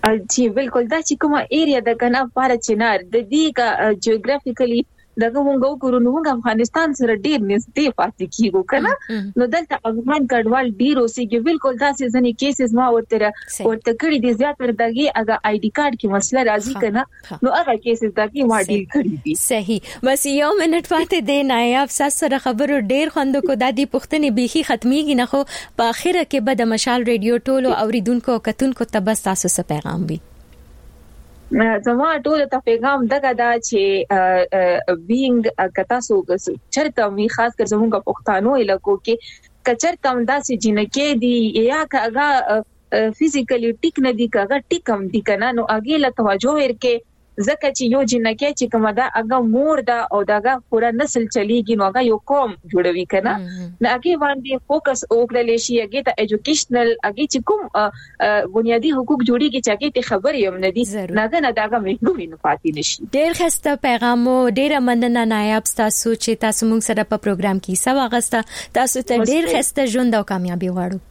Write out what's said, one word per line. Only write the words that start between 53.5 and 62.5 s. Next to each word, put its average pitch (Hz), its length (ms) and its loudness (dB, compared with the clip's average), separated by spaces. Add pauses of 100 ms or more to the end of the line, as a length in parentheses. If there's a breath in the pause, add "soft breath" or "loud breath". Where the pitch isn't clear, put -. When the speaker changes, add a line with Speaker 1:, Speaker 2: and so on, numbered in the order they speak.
Speaker 1:
نو 240 60 2
هغې 254 280 0
باندې 269 420 -2 (100)
فوکس 285 360 -2
وکړلی 233 520 0
شي، 233 280 0
هغې 226 180 -6
ته 240 160 -2
ایجوکیشنل، 233 800 0 (100)
هغې 214 200 -2 (100)
چې 254 60 2
کوم، 415 320 -2
آ، 208 140 2 (320 loud breath)
آ، 208 240 2
بنیادي 226 480 0
حقوق 254 300 0
جوړیږي، 240 380 0
چې 226 120 0
هغې 269 220 -2
ته 247 60 0
خبرې 226 480 0
هم 185 80 -4
نه 185 140 0
دي، 226 140 0
Speaker 2:
ضرور. 196 280 -6
Speaker 1:
نو 214 100 2
هغه 269 180 0
نه 269 100 0
د 226 80 -2
هغه 214 200 0
محرومې 214 500 -2
نه 160 80 -14
پاتې - 400 -2